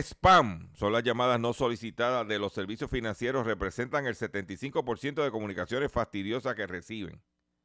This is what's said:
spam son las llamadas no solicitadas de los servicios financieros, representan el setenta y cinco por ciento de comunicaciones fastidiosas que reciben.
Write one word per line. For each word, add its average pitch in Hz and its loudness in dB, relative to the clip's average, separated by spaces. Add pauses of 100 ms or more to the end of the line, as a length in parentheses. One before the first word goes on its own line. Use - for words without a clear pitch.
spam 147 4
son 104 2
las 117 4
llamadas 123 4
no 120 2
solicitadas 120 0
de 104 0
los 101 -2
servicios 110 -6
financieros, 120 -2
representan 113 -2
el 117 -2
setenta 101 -6
y 90 -8
cinco 139 -2
por 123 -4
ciento 143 -2
de 139 0
comunicaciones 107 -4
fastidiosas 110 -4
que 104 -4
reciben. 87 -10 (420)